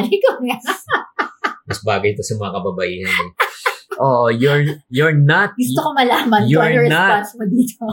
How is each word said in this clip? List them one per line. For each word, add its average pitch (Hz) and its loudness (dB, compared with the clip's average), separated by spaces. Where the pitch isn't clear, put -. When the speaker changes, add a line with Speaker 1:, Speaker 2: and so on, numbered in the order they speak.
Speaker 1:
<laughs> 392 2
ikaw 508 2
nga. 247 -4
Speaker 2:
Mas - -8
bagay 104 0
ito 101 -8
sa 107 -6
mga 98 -6
kababaihan 92 -6
eh. - -4
Oh, 123 2
you're, 139 2
you're 151 2
not 156 2
Speaker 1:
Gusto 254 -2
ko 320 -2
malaman 247 2
kung 127 2
Speaker 2:
you're 156 4
Speaker 1:
ano - 4
Speaker 2:
not 190 2
Speaker 1:
response - -12
mo 233 -8
dito. 127 -2